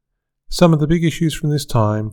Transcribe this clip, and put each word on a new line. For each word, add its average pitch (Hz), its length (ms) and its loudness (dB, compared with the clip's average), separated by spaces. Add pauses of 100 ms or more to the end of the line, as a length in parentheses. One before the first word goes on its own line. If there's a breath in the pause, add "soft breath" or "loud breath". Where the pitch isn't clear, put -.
(480)
Some 175 240 4
of 151 80 2
the 147 80 -2
big 165 160 0
issues 160 300 -2
from 151 160 -4
this 147 160 -2
time 107 460 0